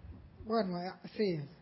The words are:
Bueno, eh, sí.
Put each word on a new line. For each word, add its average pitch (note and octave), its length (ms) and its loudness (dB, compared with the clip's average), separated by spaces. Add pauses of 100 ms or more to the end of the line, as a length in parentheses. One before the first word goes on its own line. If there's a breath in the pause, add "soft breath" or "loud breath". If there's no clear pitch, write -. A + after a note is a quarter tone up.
(460)
Bueno, G3+ 360 4
eh, F#3 100 -4 (240)
sí. F#3 240 4 (220)